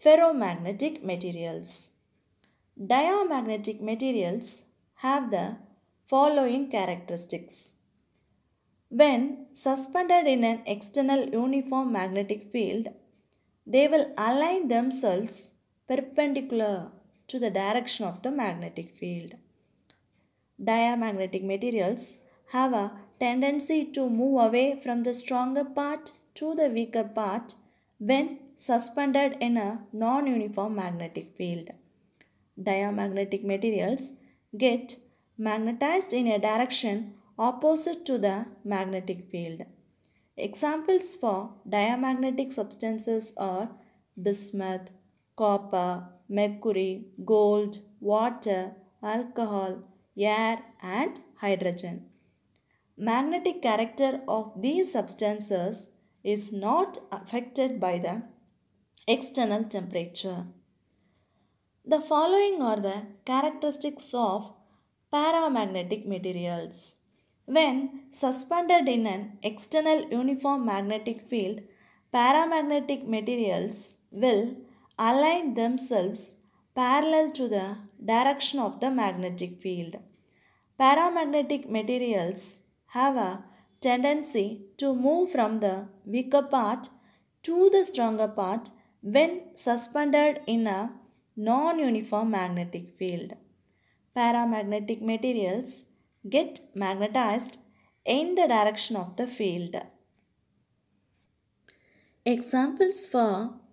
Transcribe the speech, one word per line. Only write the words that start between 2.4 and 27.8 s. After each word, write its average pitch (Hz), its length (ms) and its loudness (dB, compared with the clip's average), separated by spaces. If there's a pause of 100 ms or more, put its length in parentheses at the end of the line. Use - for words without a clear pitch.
Diamagnetic 262 880 0
materials 220 840 -2 (400)
have 262 260 0
the 196 280 -2 (480)
following 269 640 2
characteristics. 175 1080 -6 (1120)
When 269 640 4
suspended 330 720 2
in 262 160 4
an 226 240 0
external 269 600 0
uniform 262 640 -2
magnetic 196 580 -4
field, 226 380 -2 (760)
they 269 220 6
will 302 320 2
align 302 480 2
themselves 233 840 0 (360)
perpendicular 262 1000 -2 (380)
to - 100 -8
the 226 120 0
direction 214 540 -2
of 175 180 -6
the 254 100 -4
magnetic 175 640 -6
field. 175 380 -10 (1300)
Diamagnetic 220 840 0
materials 196 720 -2 (300)
have 254 240 2
a 208 200 -2 (280)
tendency 277 720 0
to 262 180 0
move 254 300 2
away 247 420 4
from 240 220 -2
the 240 100 -2
stronger 262 500 -2
part 285 460 -6 (240)
to 311 220 -4
the 311 120 4
weaker 226 360 -2
part 208 500 -4 (440)